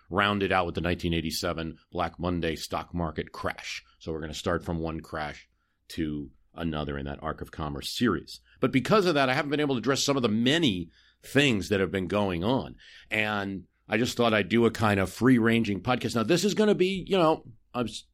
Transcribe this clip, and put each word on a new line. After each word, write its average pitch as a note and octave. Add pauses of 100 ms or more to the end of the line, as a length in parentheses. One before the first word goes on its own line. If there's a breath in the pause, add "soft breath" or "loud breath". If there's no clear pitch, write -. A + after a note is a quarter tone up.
round G2+
it F#2+
out F#2
with E2+
the F#2
nineteen E2+
eighty-seven D#2+ (140 soft breath)
Black E2+
Monday E2+
stock D#2+
market E2
crash. - (160 soft breath)
So -
we're D#2
gonna D#2
start E2
from E2+
one D#2+
crash D2+ (420)
to D2 (260)
another D2+
in C#2+
that C#2+
Arc D#2
of D2
Commerce D2
series. - (200 soft breath)
But -
because E3+
of F3+
that, C#3
I B2+
haven't C#3+
been C#3+
able C#3+
to A#2
address A#2+
some C#3
of B2
the A#2
many A#2 (320 soft breath)
things A#2
that G2+
have F#2+
been F#2+
going F#2
on. G2 (360 loud breath)
And G2+ (240)
I A2
just B2
thought A#2
I'd G2+
do A#2
a A2+
kind G#2+
of F#2
free-ranging A2+
podcast. B2
Now, A2+
this F3
is G3+
gonna G#3
be, F#3
you G3
know, D#3+ (300)
I'm B2
s-, -